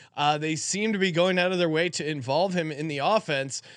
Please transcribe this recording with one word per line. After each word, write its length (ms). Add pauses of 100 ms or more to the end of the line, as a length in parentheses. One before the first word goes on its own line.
(180)
Uh, 200
they 200
seem 340
to 80
be 140
going 260
out 140
of 40
their 120
way 180
to 180
involve 480
him 200
in 160
the 80
offense. 640 (160)